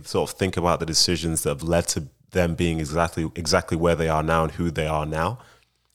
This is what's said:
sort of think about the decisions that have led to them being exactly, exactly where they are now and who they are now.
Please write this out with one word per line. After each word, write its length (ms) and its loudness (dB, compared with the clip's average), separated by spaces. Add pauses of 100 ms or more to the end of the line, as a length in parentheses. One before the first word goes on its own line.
sort 280 -2
of 60 -12
think 220 0
about 200 2
the 80 -4
decisions 560 0
that 60 -2
have 140 -4
led 260 2
to 180 -4 (260)
them 220 2
being 240 0
exactly, 560 -2
exactly 440 0
where 180 4
they 140 0
are 120 2
now 220 2
and 80 -4
who 180 -2
they 160 -2
are 200 -2
now. 320 -2 (560)